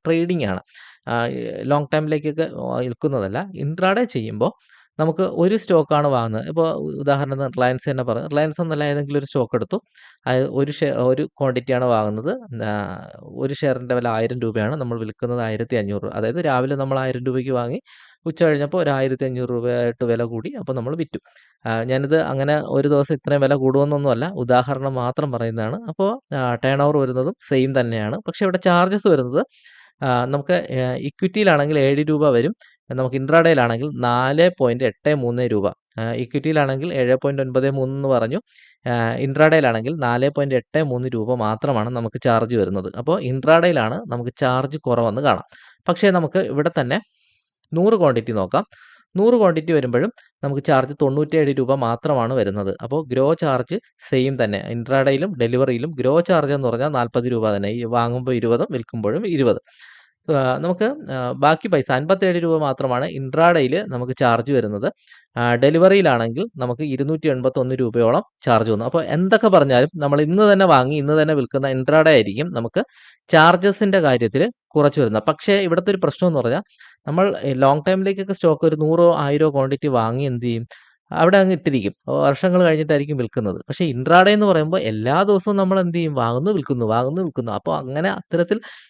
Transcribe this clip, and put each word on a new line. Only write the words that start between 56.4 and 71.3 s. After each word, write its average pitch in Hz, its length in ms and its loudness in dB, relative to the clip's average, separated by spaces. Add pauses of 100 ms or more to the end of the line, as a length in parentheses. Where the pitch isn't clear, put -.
എന്ന് 139 160 -2
പറഞ്ഞാൽ 120 200 -2
നാൽപത് 120 360 -2
രൂപ 110 320 0
തന്നെ. 101 120 -2
ഈ 117 160 -6
വാങ്ങുമ്പോൾ 120 480 -2
ഇരുപതും 117 380 0
വിൽക്കുമ്പോഴും 120 560 -4
ഇരുപത്. 139 340 2 (760)
ആ, 131 220 0
നമുക്ക്, 185 380 -2 (160)
ആ, 127 200 -4
ബാക്കി 147 360 0
പൈസ 147 240 0
അൻപത്തേഴ് 175 500 0
രൂപ 160 180 0
മാത്രമാണ് 135 440 -2
ഇൻട്രാഡേയിൽ 156 840 2
നമുക്ക് 127 320 -6
ചാർജ് 120 320 2
വരുന്നത്. 110 400 0 (440)
ആ, 120 180 2
ഡെലിവറിയിലാണെങ്കിൽ 151 920 4 (100)
നമുക്ക് 127 260 -4
ഇരുന്നൂറ്റി 151 460 -2
എൺപത്തൊന്ന് 127 460 0
രൂപയോളം 120 480 2 (240)
ചാർജ് 113 260 4
വന്നു. 107 120 -2
അപ്പോൾ 156 200 -2
എന്തൊക്കെ 190 440 2
പറഞ്ഞാലും 139 480 6
നമ്മൾ 143 240 0
ഇന്ന് 196 320 4
തന്നെ 190 140 6
വാങ്ങി 139 300 4
ഇന്ന് 151 260 2
തന്നെ 156 120 0